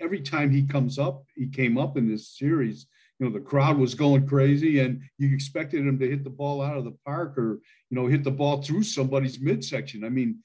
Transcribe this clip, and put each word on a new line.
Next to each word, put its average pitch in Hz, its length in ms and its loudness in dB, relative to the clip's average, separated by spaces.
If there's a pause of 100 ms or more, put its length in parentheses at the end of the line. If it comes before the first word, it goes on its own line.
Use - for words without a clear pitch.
every 175 200 -4
time 147 300 0
he 139 140 4
comes 139 340 0
up, 139 260 -2 (120)
he 120 100 -4
came 123 320 0
up 139 180 -2
in 117 120 2
this 107 280 -6
series, 139 520 -2 (300)
you 131 80 -2
know, 117 60 -2
the 104 60 -6
crowd 143 400 2
was 131 160 2
going 143 320 4
crazy, 143 540 4
and 127 200 0 (160)
you 139 160 2
expected 139 540 -2
him 135 140 2
to 131 100 0
hit 139 140 -4
the 135 60 -10
ball 143 300 -4
out 143 160 -2
of 127 80 -6
the 117 120 -12 (100)
park 147 320 -6
or, 110 220 -2 (280)
you 127 80 -4
know, 127 120 0
hit 139 160 4
the 135 80 0
ball 139 300 0
through 156 200 0
somebody's 135 560 -2
midsection. 127 640 -4
I 113 40 -6
mean, 120 360 -2